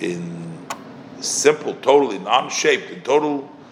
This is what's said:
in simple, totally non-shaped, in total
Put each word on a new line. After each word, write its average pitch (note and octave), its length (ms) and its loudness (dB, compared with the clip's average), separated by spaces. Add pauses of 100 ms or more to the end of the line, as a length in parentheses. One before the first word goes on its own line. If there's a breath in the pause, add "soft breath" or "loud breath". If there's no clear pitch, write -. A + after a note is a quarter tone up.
in E2+ 680 -8 (540)
simple, C#3 540 2
totally C3 440 4
non-shaped, C3 720 0
in F2+ 120 -14
total D3 480 0 (220 loud breath)